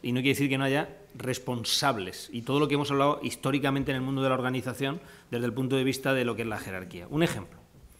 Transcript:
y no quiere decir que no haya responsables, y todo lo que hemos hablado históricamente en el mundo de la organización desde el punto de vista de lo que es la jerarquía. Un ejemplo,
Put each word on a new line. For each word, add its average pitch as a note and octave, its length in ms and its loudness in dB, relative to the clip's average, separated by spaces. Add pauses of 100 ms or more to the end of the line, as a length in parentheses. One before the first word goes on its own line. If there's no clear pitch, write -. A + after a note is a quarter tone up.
y A#2+ 100 -2
no B2+ 80 2
quiere C3 140 4
decir C#3 160 2
que C3+ 80 2
no C3+ 60 0
haya C#3 340 0 (160)
responsables, A#2+ 1160 -2
y A#2 120 -6
todo C3+ 180 2
lo D3+ 80 4
que C#3 60 2
hemos C#3+ 160 0
hablado C#3+ 320 4
históricamente C3+ 680 0
en C3+ 60 0
el B2+ 60 -2
mundo C3+ 180 -2
de C3+ 80 2
la C3 60 4
organización B2+ 680 -2 (300)
desde A#2+ 160 0
el A#2 80 -2
punto C3 220 0
de C3 80 2
vista C3+ 280 2
de B2+ 140 2
lo A#2 100 0
que A#2 60 -6
es A2+ 60 -4
la G#2 100 -4
jerarquía. F#2 500 -10
Un D3 140 0
ejemplo, A#2+ 360 -2 (420)